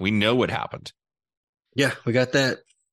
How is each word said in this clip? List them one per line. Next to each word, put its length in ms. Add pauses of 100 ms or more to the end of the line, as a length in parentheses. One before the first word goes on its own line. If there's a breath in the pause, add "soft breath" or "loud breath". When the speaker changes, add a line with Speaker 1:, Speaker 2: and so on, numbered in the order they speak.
Speaker 1:
We 100
know 240
what 160
happened. 440 (800)
Speaker 2:
Yeah, 180 (140)
we 80
got 180
that 280 (320)